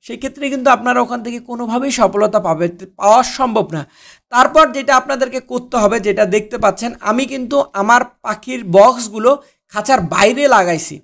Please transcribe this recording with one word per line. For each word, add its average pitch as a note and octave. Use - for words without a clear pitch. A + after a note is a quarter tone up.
সেক্ষেত্রে C4
কিন্তু C4
আপনারা B3
ওখান A#3+
থেকে A#3+
কোনোভাবেই A#3+
সফলতা G#3
পাবে, E3
পাওয়া A3
সম্ভব A3+
না। D3+
তারপর C#4
যেটা C4+
আপনাদেরকে C4
করতে B3
হবে, G#3
যেটা G#3
দেখতে G#3+
পাচ্ছেন, A3
আমি A#3+
কিন্তু C4
আমার A#3
পাখির B3
বক্সগুলো A3
খাঁচার G#3+
বাইরে A3
লাগাইছি E3+